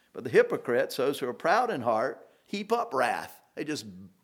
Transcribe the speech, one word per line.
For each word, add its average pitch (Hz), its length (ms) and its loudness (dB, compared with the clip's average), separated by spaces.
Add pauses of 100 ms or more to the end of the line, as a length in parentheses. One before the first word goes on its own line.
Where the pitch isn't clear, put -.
(140)
But - 100 -12
the 123 60 -6
hypocrites, 143 640 2
those 139 240 0
who 131 80 -4
are 120 60 -4
proud 220 360 2
in 156 120 -4
heart, 113 440 0 (200)
heap 202 260 -4
up 233 220 0
wrath. 104 480 -2 (140)
They 156 100 -6
just 139 200 -6 (380)